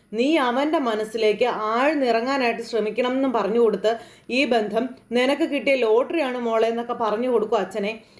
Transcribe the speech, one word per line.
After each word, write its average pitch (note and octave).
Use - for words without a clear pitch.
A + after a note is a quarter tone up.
നീ C4+
അവൻ്റെ C#4+
മനസ്സിലേക്ക് G#3+
ആഴ്ന്നിറങ്ങാനായിട്ട് A#3+
ശ്രമിക്കണം A3
എന്നും C4
പറഞ്ഞു G#3+
കൊടുത്ത്, G#3+
"ഈ C4
ബന്ധം A3+
നിനക്ക് C4+
കിട്ടിയ C4+
ലോട്ടറിയാണ് B3
മോളെ" A3+
എന്നൊക്കെ A#3
പറഞ്ഞു A#3
കൊടുക്കും G#3+
അച്ഛനെ. G3